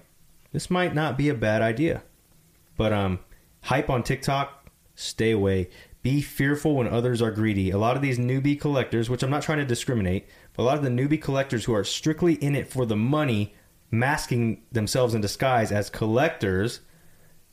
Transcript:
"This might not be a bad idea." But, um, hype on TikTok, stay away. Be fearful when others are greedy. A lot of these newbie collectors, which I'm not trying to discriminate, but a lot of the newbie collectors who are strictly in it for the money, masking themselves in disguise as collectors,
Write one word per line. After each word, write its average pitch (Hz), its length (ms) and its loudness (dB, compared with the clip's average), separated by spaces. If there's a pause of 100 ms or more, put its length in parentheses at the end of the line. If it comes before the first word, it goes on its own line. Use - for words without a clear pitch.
(520)
"This 147 200 -6
might 180 240 0
not 151 220 0
be 143 120 2
a 139 60 0
bad 110 260 2
idea." 113 400 0 (760)
But, 110 140 2
um, 98 280 0 (420)
hype 139 280 0
on 123 140 0
TikTok, - 640 -4 (260)
stay - 360 -2
away. 98 380 2 (320)
Be 139 200 0
fearful 143 540 0
when 120 140 0
others 117 320 0
are 110 100 2
greedy. 101 400 0
A 101 60 0
lot 117 180 2
of 139 60 -2
these 131 180 0
newbie 135 400 0
collectors, 117 500 0
which 127 140 -2
I'm 131 60 -2
not 143 140 -2
trying 156 160 0
to 143 60 -2
discriminate, 110 640 -2 (260)
but - 100 -4
a - 20 2
lot 139 120 2
of 143 60 -2
the 135 60 0
newbie 139 320 0
collectors 135 420 -2
who 120 100 0
are 98 120 2
strictly 160 480 0
in 143 200 0
it 131 160 -4
for 127 160 -2
the 107 120 0
money, 120 560 0 (380)
masking 120 720 0 (120)
themselves 120 420 0
in 107 60 0
disguise 113 500 0
as 104 180 -2
collectors, 110 920 0 (720)